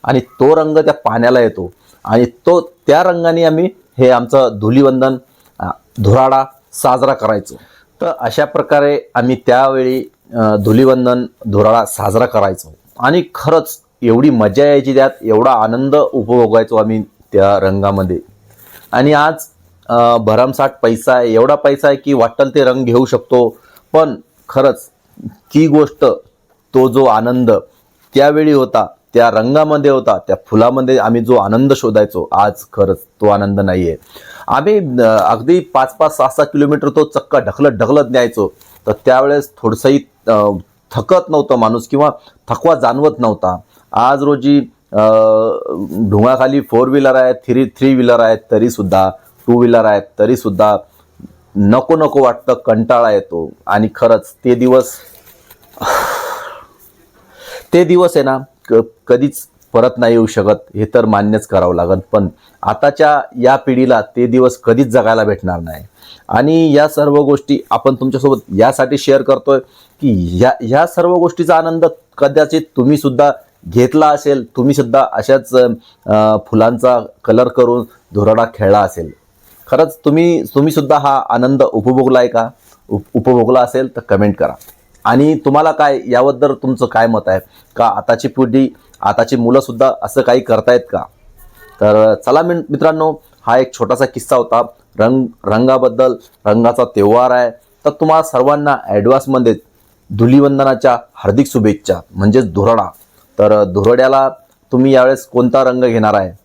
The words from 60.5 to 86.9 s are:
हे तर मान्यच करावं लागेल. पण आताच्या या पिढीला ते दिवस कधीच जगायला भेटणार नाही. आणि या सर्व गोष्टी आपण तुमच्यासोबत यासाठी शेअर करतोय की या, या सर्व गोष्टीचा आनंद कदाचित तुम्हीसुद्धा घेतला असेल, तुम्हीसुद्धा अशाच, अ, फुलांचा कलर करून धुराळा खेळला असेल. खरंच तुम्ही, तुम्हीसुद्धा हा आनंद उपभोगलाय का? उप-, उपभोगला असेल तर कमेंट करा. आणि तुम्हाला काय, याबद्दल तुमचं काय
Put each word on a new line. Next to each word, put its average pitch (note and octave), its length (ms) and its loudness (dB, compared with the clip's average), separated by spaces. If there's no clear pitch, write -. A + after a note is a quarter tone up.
हे G#2+ 80 -2
तर A#2 200 0
मान्यच G#2 420 -2
करावं F2+ 280 -2
लागेल. F2 240 -2
पण G2+ 160 0
आताच्या C#3+ 580 0
या B2+ 160 4
पिढीला B2+ 440 0
ते A#2+ 260 -4
दिवस B2 300 2
कधीच A#2+ 300 0
जगायला A2+ 380 0
भेटणार F#2 360 -4
नाही. E2 240 -14
आणि D3+ 480 2
या D3+ 120 4
सर्व D3 280 0
गोष्टी C#3+ 540 0
आपण C3 240 0
तुमच्यासोबत C3 460 -2
यासाठी C3 420 0
शेअर C3+ 240 0
करतोय C3+ 360 0
की F2+ 420 -2
या, B2+ 180 4
या C3 260 0
सर्व F3 280 -2
गोष्टीचा F3 420 0
आनंद E3 280 0
कदाचित D3+ 440 0
तुम्हीसुद्धा C#3 560 0
घेतला C3 400 2
असेल, C#3+ 480 -2
तुम्हीसुद्धा C3 560 0
अशाच, C3 420 -2
अ, G#2+ 300 2
फुलांचा A#2 540 0
कलर A#2+ 240 2
करून A#2+ 360 0
धुराळा G#2+ 300 0
खेळला G#2 260 2
असेल. F2 300 -6
खरंच D#3+ 380 -2
तुम्ही, D#3+ 380 2
तुम्हीसुद्धा D3 560 0
हा C#3 300 0
आनंद B2+ 340 0
उपभोगलाय B2 640 2
का? A2+ 220 -2
उप-, G2 260 -8
उपभोगला B2 460 2
असेल B2+ 360 -4
तर A#2 40 -10
कमेंट G#2 360 -2
करा. - 160 -4
आणि C#3+ 400 2
तुम्हाला D3+ 280 2
काय, C#3+ 340 0
याबद्दल C3 480 0
तुमचं C3 320 -4
काय A2+ 200 0